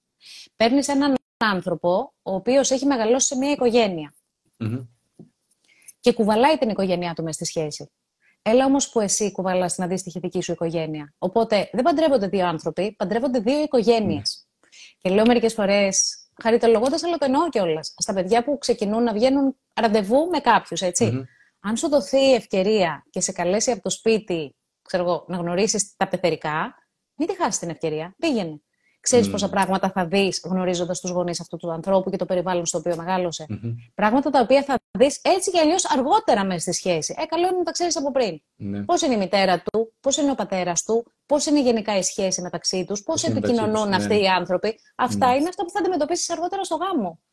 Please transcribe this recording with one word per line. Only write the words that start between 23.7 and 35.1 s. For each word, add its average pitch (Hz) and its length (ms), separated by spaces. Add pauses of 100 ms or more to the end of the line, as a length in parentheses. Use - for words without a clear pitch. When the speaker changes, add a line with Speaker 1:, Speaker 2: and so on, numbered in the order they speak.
Speaker 1:
από 220 100
το - 80
σπίτι, 180 640 (260)
ξέρω 180 220
εγώ, 175 240
να 175 100
γνωρίσεις 175 600
τα 190 100
πεθερικά, 165 680 (400)
μην 320 120
τη 392 80
χάσεις 302 240
την 170 100
ευκαιρία. 160 500
Πήγαινε. 196 420 (380)
Ξέρεις 240 260
Speaker 2:
Μμμ. 196 60
Speaker 1:
πόσα 202 180
πράγματα 190 420
θα 185 140
δεις 185 380
γνωρίζοντας 180 560
τους 185 100
γονείς 175 300
αυτού 170 180
του 170 140
ανθρώπου 190 380
και 190 80
το 180 80
περιβάλλον 175 400
στο 165 120
οποίο 170 180
μεγάλωσε; 170 540
Speaker 2:
Μμμ. 113 240 (220)
Speaker 1:
Πράγματα 214 340
τα 285 100
οποία 262 240
θα 269 120 (220)
δεις 254 260